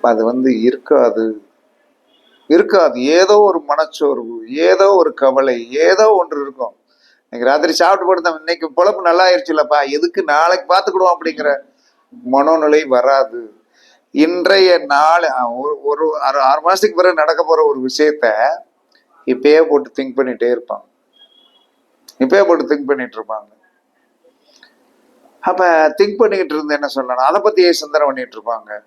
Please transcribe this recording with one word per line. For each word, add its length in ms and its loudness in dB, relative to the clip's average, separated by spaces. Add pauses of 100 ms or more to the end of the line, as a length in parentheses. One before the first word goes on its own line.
அது 240 0
வந்து 360 0
இருக்காது, 800 0 (1040)
இருக்காது. 540 2
ஏதோ 380 4
ஒரு 280 2
மனச்சோர்வு, 800 -4
ஏதோ 480 2
ஒரு 180 2
கவலை, 580 0
ஏதோ 400 2
ஒன்று 300 -2
இருக்கும். 340 -10 (540)
"இன்னைக்கு 240 0
ராத்திரி 200 0
சாப்பிட்டு 340 0
படுத்தேன், 300 -2
இன்னைக்கு 380 -8
பொழப்பு 260 0
நல்லா 260 2
ஆயிடுச்சுல்லப்பா, 600 0
எதுக்கு 340 -4
நாளைக்கு 520 0
பார்த்துக்கிடுவோம்?" 440 0
அப்படிங்கிற 420 -4 (680)
மனோநிலை 560 2
வராது. 680 0 (580)
இன்றைய 680 2
நாள், 460 2
அ, 260 -2
ஒரு, 320 -8
ஒரு 400 -2
ஆறு, 180 -2
ஆறு 300 2
மாசத்துக்கு 260 0
பிறகு 180 2
நடக்க 300 0
போற 220 2
ஒரு 200 -2
விஷயத்த 640 0 (760)
இப்பயே 440 2
போட்டு 220 -2 (100)
திங்க் 160 -8
பண்ணிட்டே 380 -2
இருப்பாங்க, 320 -12 (1300)
இப்பயே 280 2
போட்டு 200 2
திங்க் 180 -4
பண்ணிட்டு 340 -6
இருப்பாங்க. 360 -14 (1800)
அப்ப 500 2
திங்க் 280 -2
பண்ணிக்கிட்டு 380 0
இருந்து 180 -4
என்ன 220 -4
சொல்லணும், 300 -4
அதை 160 2
பத்தியே 280 2
சிந்தனை 380 -2
பண்ணிட்டு 300 -8
இருப்பாங்க. 500 -10